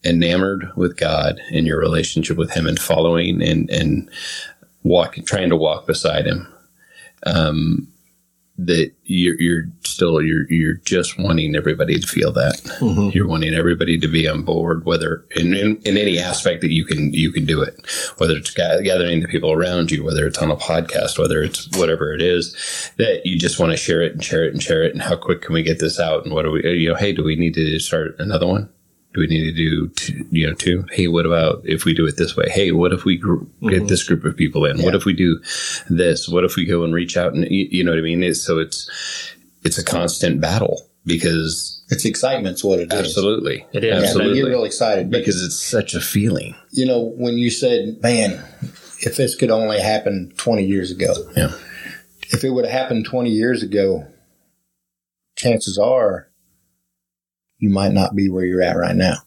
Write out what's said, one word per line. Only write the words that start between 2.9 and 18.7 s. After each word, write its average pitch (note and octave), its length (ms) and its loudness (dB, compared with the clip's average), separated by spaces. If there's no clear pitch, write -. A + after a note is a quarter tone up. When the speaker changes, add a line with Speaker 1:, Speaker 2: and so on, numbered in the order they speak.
Speaker 1:
and, E2 280 2
and - 400 0
walk, F2 320 4
trying F#2 240 0
to E2 80 4
walk D#2 300 0
beside D#2 380 0
him, F2 220 -2
um, D#2+ 640 0
that E2+ 320 2
you're, F2 360 2
you're E2+ 260 2
still, E2 360 2
you're, D#2 320 0
you're E2 260 2
just - 420 -2
wanting G#2 360 0
everybody - 440 2
to - 80 -4
feel - 240 0
that. C2+ 240 2
Speaker 2:
Mm-hmm. G2+ 360 2
Speaker 1:
You're F#2 120 4
wanting D#2+ 260 0
everybody E2 460 2
to E2 80 0
be D#2+ 200 2
on D#2 140 -2
board, E2 420 0
whether E2 420 -2
in, F2 180 2
in, G#2 300 0
in G2+ 120 0
any G2+ 220 2
aspect F2 440 -2
that E2 100 0
you D#2+ 120 2
can, D2+ 300 -2
you D#2+ 180 2
can - 140 -2
do D#2 160 0
it, - 140 -4
whether E2 180 2
it's - 140 -8
ga-, E2+ 340 0